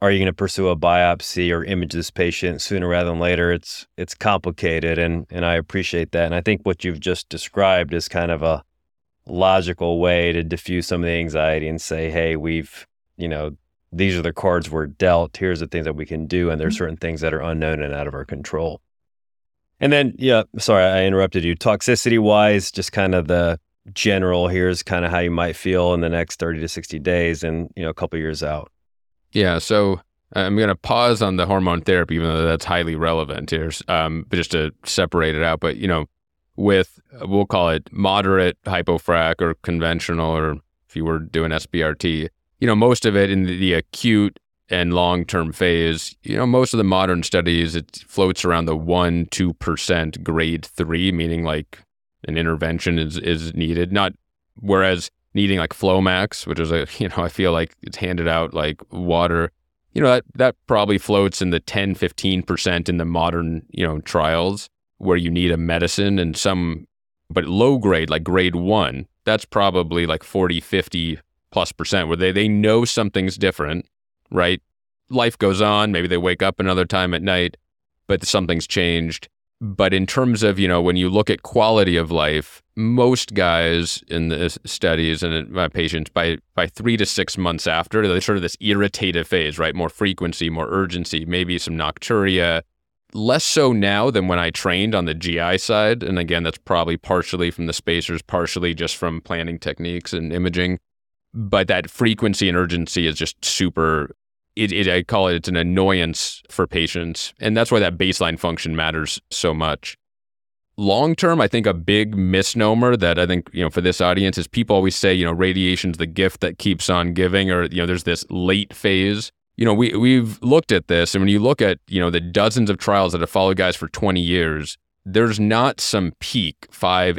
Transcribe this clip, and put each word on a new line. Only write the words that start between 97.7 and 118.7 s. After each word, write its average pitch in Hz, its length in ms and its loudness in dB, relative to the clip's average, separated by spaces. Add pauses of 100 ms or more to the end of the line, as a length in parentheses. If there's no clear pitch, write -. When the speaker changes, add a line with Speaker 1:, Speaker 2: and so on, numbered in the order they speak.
Speaker 2:
spacers, 85 480 -4
partially 87 520 -2
just 85 220 -4
from 82 240 -6
planning 85 380 -8
techniques 85 560 -8
and 80 180 -4
imaging. 90 480 -2 (540)
But 101 340 0
that 90 220 0
frequency 110 580 0
and 87 100 2
urgency 87 480 0
is 78 100 -2
just - 260 -6
super, 80 720 0 (400)
it, 107 160 0
it, 95 160 0
I 90 160 2
call 95 260 2
it, 90 60 2
it's 85 140 -4
an 90 80 -2
annoyance 90 920 0
for 90 160 0
patients. 85 720 -4
And 110 160 0
that's 113 160 2
why 113 60 4
that 87 180 2
baseline 87 420 0
function 82 380 -4
matters 80 420 -4 (120)
so 82 240 -2
much. 78 420 -4 (800)
Long 110 380 2
term, 165 260 2
I 104 80 4
think 113 180 0
a 101 60 4
big 104 420 0
misnomer 107 840 2
that 85 200 2
I 87 80 4
think, 90 280 -2
you 87 80 -2
know, 80 80 0
for 90 100 -2
this 87 220 0
audience 92 340 2
is 85 100 -4
people 107 300 0
always 95 180 2
say, 95 200 2
you 90 100 0
know, 85 80 0
"Radiation's 92 640 0
the 82 100 -4
gift 92 340 -2
that 87 180 -2
keeps 95 320 0
on 87 240 0
giving," 92 360 2
or, 90 140 2
you 82 140 -4
know, 87 80 0
there's 90 180 -2
this 85 240 -2
late 95 460 -2